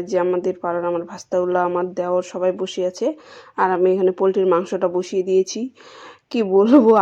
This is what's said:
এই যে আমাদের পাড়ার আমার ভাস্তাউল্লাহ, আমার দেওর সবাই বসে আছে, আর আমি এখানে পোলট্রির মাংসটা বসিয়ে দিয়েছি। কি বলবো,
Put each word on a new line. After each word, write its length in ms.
এই 100
যে 140
আমাদের 380
পাড়ার 280
আমার 200
ভাস্তাউল্লাহ, 600
আমার 160
দেওর 340
সবাই 280
বসে 300
আছে, 160
আর 160
আমি 180
এখানে 240
পোলট্রির 360
মাংসটা 420
বসিয়ে 320
দিয়েছি। 320
কি 100
বলবো, 360